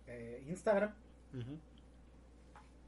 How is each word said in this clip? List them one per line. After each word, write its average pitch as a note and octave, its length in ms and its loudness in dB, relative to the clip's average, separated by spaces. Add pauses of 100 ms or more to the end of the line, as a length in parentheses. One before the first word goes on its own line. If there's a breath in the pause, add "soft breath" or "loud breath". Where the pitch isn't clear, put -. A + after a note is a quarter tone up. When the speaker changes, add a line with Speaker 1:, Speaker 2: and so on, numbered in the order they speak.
Speaker 1:
eh, A#2+ 420 -10
Instagram. G3+ 440 4 (400)
Speaker 2:
Ujú. C3 260 -6 (1300)